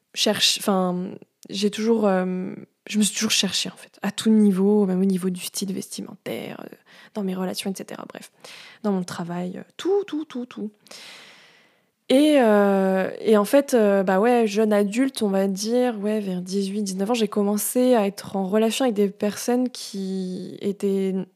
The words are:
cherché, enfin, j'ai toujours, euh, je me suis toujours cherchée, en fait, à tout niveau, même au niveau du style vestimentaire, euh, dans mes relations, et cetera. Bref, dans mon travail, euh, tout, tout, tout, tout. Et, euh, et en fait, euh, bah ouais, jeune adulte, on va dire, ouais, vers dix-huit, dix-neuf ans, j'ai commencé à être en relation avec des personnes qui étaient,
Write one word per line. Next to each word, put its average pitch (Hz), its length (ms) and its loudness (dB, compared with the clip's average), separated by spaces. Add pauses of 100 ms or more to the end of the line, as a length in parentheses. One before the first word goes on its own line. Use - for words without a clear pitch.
(140)
cherché, - 460 0
enfin, 185 500 0 (400)
j'ai 202 200 -2
toujours, 214 360 0
euh, 185 480 0 (320)
je 208 120 -2
me 214 40 4
suis 208 120 0
toujours 220 160 -2
cherchée, - 380 -2
en - 80 -14
fait, - 260 -20
à 202 80 -2
tout - 200 -2
niveau, 208 560 4
même 185 140 0
au 190 40 2
niveau 190 260 0
du 180 100 -8
style - 320 -8
vestimentaire, - 920 -10
euh, - 100 -18 (400)
dans 214 80 -6
mes 190 120 -4
relations, 185 360 -6
et 190 60 -6
cetera. - 320 -14
Bref, - 220 -18 (520)
dans 208 100 0
mon 185 120 -2
travail, 180 540 -8
euh, 190 40 -14 (140)
tout, 392 300 0
tout, 302 180 -6
tout, 247 220 -10
tout. 214 240 -10 (1400)
Et, 294 280 6
euh, 196 720 4 (100)
et 220 160 4
en 202 80 4
fait, 277 300 4
euh, 202 280 4
bah 190 160 2
ouais, 233 280 4
jeune 214 260 2
adulte, 208 500 0
on 214 60 0
va 196 180 2
dire, 220 540 0
ouais, 214 200 -2
vers 185 200 -4
dix-huit, 196 420 -4
dix-neuf 196 280 -4
ans, 247 40 2
j'ai 226 140 0
commencé 208 640 2
à 214 120 4
être - 280 -8
en 196 120 -2
relation 220 380 2
avec 247 100 2
des 202 160 2
personnes 240 580 -2
qui 190 920 -8
étaient, 196 520 -2 (220)